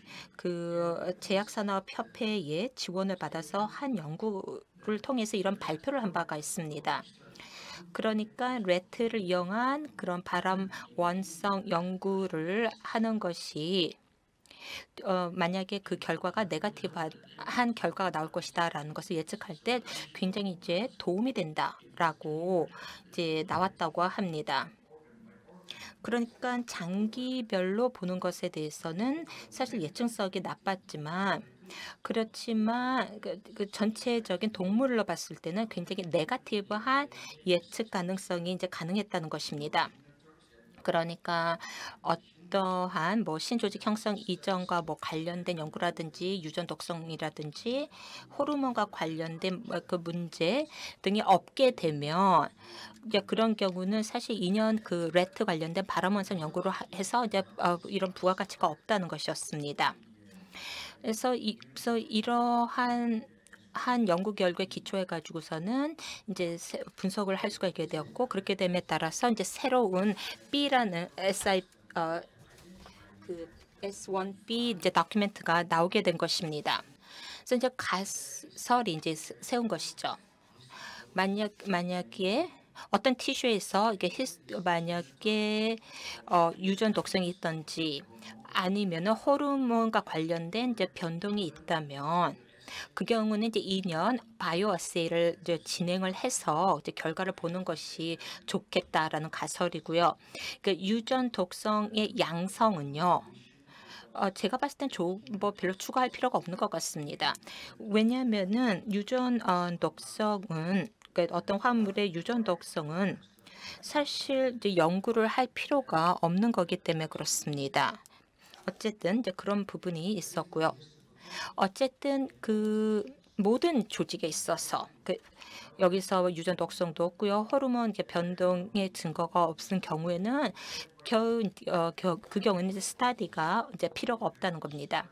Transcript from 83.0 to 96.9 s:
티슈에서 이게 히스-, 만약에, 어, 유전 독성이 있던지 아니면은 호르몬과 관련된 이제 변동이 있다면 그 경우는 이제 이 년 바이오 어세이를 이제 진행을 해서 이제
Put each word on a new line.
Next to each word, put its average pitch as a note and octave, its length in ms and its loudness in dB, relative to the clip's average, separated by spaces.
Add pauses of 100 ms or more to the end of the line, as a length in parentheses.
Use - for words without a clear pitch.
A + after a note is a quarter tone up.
티슈에서 A3+ 800 2
이게 F#3 160 0
히스-, G#3 560 -6
만약에, G#3+ 1120 0 (500)
어, E3+ 320 6
유전 G3 320 4
독성이 F#3 380 0
있던지 D#3+ 720 -4 (520)
아니면은 F#3+ 600 2
호르몬과 B3 880 2
관련된 E3+ 680 -2
이제 G3 220 0
변동이 F#3 520 -2
있다면 D3+ 920 0 (580)
그 G3 120 -2
경우는 A3 420 2
이제 A3 120 2
이 F#3+ 220 0
년 F#3 360 2 (220)
바이오 F3 300 2
어세이를 E3+ 720 2
이제 E3+ 220 0
진행을 F#3 500 0
해서 F3+ 680 2
이제 - 100 -6